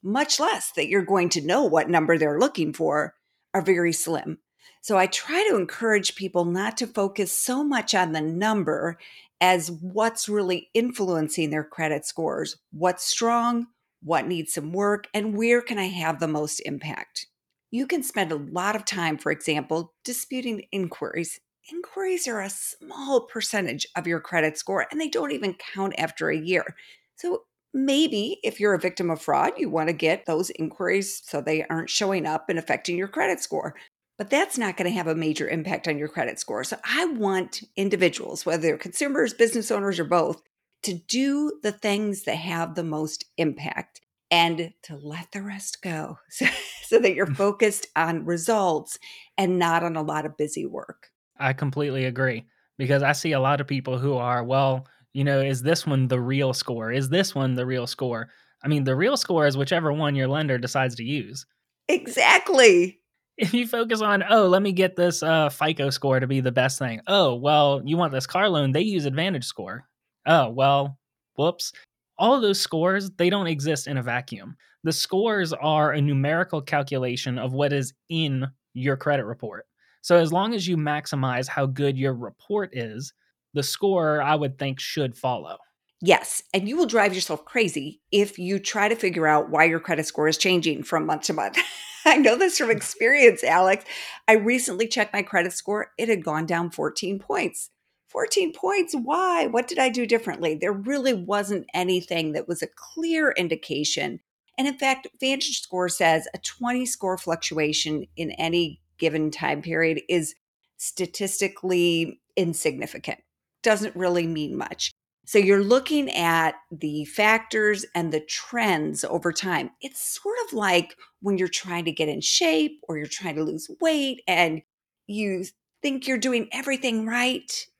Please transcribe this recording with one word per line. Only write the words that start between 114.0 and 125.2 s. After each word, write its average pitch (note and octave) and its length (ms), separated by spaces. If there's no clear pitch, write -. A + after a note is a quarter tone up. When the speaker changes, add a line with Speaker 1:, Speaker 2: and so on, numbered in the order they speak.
Speaker 1:
mean D3+ 300
much. - 340
So - 120
you're G3 260
looking C4 480
at E3 440
the D3+ 360
factors G#3+ 800
and E3 160
the D#3 80
trends D#3+ 880
over E3+ 260
time. D#3+ 380
It's - 420
sort G#4 140
of - 60
like F#3 460
when G3 160
you're F#3 100
trying F3 380
to D#3+ 80
get D#3 160
in D3 100
shape D#4+ 720
or D#3+ 80
you're D3 100
trying D#3+ 280
to D#3 100
lose - 240
weight D4 480
and E3 360
you G3+ 380